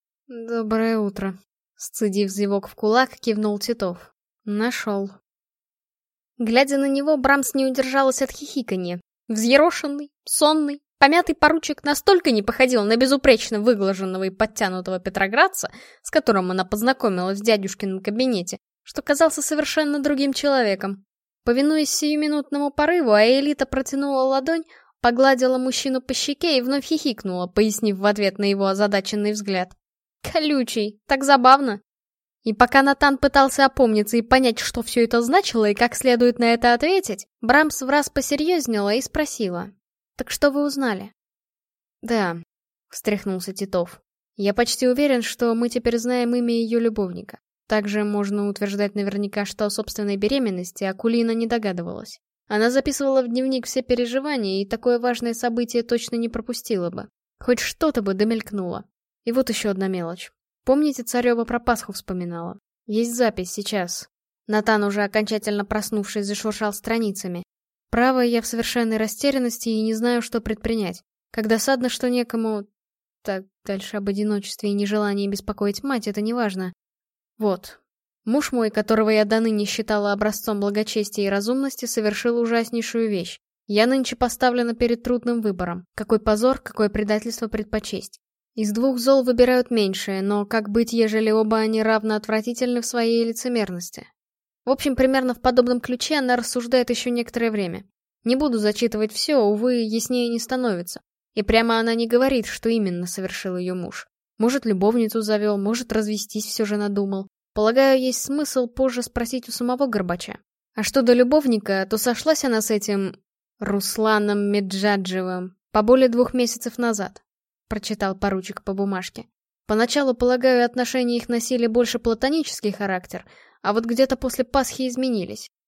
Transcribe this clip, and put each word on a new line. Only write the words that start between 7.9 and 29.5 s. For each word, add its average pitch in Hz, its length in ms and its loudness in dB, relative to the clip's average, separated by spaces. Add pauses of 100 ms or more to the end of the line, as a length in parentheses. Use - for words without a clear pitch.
от 262 100 -2
хихиканья. 185 720 -6 (260)
Взъерошенный, 285 800 2 (140)
сонный, 294 560 2 (200)
помятый 320 360 6
поручик 302 480 2
настолько 311 480 4
не 214 100 2
походил 240 440 2
на 220 100 4
безупречно 254 640 4
выглаженного 196 640 0
и 190 60 -2
подтянутого 185 720 -4
петроградца, 202 680 0 (320)
с - 80 -14
которым 185 420 2
она 185 120 -2
познакомилась 202 760 -2
в 208 40 -10
дядюшкином 190 580 -2
кабинете, 214 580 -2 (240)
что - 180 -10
казался 311 400 2
совершенно 294 580 -2
другим 277 320 0
человеком. 208 720 0 (380)
Повинуясь 285 480 2
сиюминутному 294 800 -2
порыву, 302 420 2
Аэлита 269 520 4
протянула 269 580 -2
ладонь, 269 400 0 (380)
погладила 254 560 4
мужчину 254 440 -2
по 254 120 -6
щеке 294 440 0
и 247 40 4
вновь 269 240 -2
хихикнула, 202 600 -4
пояснив 208 500 0
в 196 80 -4
ответ 202 320 2
на 202 120 2
его 196 180 0
озадаченный 202 640 0
взгляд: 196 400 -4 (480)